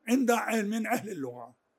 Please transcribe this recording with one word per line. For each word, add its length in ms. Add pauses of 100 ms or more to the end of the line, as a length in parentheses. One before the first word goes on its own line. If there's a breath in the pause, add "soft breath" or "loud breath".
عند 240 (200)
من 340
أهل 240
اللغة، 440 (240)